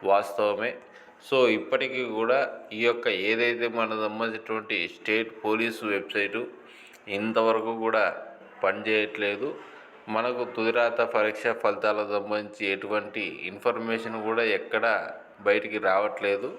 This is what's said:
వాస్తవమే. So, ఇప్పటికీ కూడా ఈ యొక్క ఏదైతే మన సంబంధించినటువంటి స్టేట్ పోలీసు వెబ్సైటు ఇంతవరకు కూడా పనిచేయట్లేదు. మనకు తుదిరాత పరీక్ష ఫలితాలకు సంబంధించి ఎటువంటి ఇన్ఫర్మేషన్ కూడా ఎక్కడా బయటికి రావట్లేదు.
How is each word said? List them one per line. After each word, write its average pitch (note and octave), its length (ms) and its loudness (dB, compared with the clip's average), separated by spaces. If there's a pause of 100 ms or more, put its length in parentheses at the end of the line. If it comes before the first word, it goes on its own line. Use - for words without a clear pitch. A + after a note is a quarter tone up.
(100)
వాస్తవమే. G#2 600 2 (560)
So, C3+ 100 2 (200)
ఇప్పటికీ C3 460 -2 (120)
కూడా A#2 240 4 (380)
ఈ - 80 -8
యొక్క A#2+ 200 2 (240)
ఏదైతే A#2 460 2
మన A2 300 0
సంబంధించినటువంటి A2 720 -4 (180)
స్టేట్ A2+ 340 0 (140)
పోలీసు A2 400 0 (100)
వెబ్సైటు G2+ 480 -2 (760)
ఇంతవరకు A2+ 560 2 (100)
కూడా A2 220 4 (580)
పనిచేయట్లేదు. G#2 840 0 (680)
మనకు B2 280 0 (120)
తుదిరాత A#2 440 2 (160)
పరీక్ష G#2+ 280 2 (180)
ఫలితాలకు G#2 560 0
సంబంధించి G#2 460 -4 (100)
ఎటువంటి G#2 500 -4 (280)
ఇన్ఫర్మేషన్ A2+ 680 -2 (100)
కూడా A2+ 180 2 (120)
ఎక్కడా A2 380 2 (520)
బయటికి G#2+ 320 2 (100)
రావట్లేదు. G#2 680 0